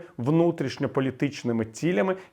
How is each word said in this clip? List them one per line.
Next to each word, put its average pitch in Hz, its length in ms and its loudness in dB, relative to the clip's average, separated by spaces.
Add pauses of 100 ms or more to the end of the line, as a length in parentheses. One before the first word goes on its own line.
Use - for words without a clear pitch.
(180)
внутрішньополітичними 135 1500 0
цілями, 190 520 0 (160)